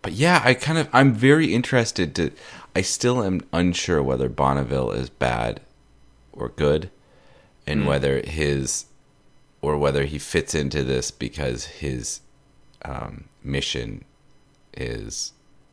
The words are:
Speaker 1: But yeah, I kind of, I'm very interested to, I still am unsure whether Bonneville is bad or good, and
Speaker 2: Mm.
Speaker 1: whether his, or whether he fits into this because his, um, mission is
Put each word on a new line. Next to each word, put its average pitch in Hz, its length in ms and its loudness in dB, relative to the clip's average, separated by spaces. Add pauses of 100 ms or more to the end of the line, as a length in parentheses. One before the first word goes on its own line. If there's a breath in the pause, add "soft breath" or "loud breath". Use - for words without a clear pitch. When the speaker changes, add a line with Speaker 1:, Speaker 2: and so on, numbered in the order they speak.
Speaker 1:
But 90 100 -6
yeah, 156 300 4
I 123 120 6
kind 160 240 -2
of, 143 140 -2
I'm 131 200 8
very 131 400 6
interested 113 600 0
to, 82 160 2 (440 loud breath)
I 98 60 2
still 123 420 0
am 92 180 0 (120)
unsure 87 480 2
whether 65 280 0
Bonneville 67 600 0
is 62 200 -4
bad 58 500 -2 (720)
or 60 160 -8
good, 76 400 2 (800 soft breath)
and 73 160 0
Speaker 2:
Mm. - 20 0
Speaker 1:
whether 69 360 2
his, 71 640 -2 (760)
or 73 160 0
whether 69 280 2
he 73 120 -6
fits - 380 -2
into 71 280 0
this 64 280 -2
because 62 540 -6
his, - 560 -8 (600)
um, - 420 -10 (180)
mission 64 600 -6 (680)
is - 600 -8 (400)